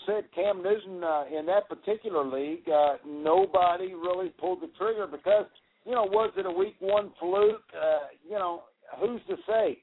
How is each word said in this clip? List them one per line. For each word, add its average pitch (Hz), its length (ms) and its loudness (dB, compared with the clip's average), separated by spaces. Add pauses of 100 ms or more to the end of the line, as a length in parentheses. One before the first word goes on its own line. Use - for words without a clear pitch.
said, 208 180 -2 (100)
Cam 190 280 0
Newton, 190 420 -2
uh, 151 200 0 (120)
in 156 100 -6
that 202 220 2
particular 190 560 -4
league, 143 440 -6
uh, 147 280 4 (100)
nobody 180 840 2
really 180 460 -4
pulled 180 240 -4
the 165 160 -10
trigger 214 320 -2
because, 196 360 2 (380)
you 226 80 -6
know, 233 120 2
was 208 320 2
it 196 100 -2
a 185 40 -2
week 190 300 -2
one 202 380 0
fluke? 208 440 2 (120)
Uh, 156 320 0 (180)
you 196 140 -6
know, 175 240 -4 (360)
who's 214 300 -4
to 185 80 -4 (100)
say? 208 360 0